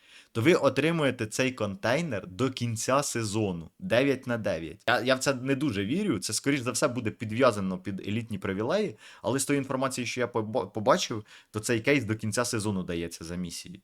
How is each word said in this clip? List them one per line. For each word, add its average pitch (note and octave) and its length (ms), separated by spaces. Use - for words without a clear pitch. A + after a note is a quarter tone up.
то A2+ 100
ви E3 120
отримуєте C#3 720
цей B2+ 260
контейнер A2+ 760
до F#2+ 240
кінця A#2+ 520
сезону, G2+ 760
дев'ять B2 480
на A#2+ 120
дев'ять. E2 500
Я, A#2 120
я B2+ 140
в C3 40
це C3+ 160
не C3 200
дуже A#2 300
вірю, D#3 340
це, G#2+ 140
скоріш C#3 280
за B2 120
все, C#3+ 160
буде A#2 220
підв'язано G#2+ 680
під G2 300
елітні A2 300
привілеї, A#2 580
але B2 160
з C3+ 60
тої C#3+ 140
інформації, C3 480
що B2 140
я A#2+ 60
поба-, A2 400
побачив, A#2 580
то G#2+ 100
цей A#2 200
кейс C3+ 240
до G#2+ 120
кінця A2+ 280
сезону G2+ 380
дається E2+ 420
за F2 120
місії. F2 480